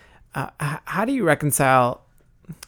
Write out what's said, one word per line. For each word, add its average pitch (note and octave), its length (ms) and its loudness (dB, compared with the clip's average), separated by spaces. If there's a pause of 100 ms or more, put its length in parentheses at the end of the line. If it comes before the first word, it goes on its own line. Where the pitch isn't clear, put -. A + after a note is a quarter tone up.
(360)
Uh, C3+ 160 -8 (100)
h-, D3 240 -6
how F#3+ 200 -4
do C4+ 80 -2
you B3+ 120 -2
reconcile C3 800 2 (640)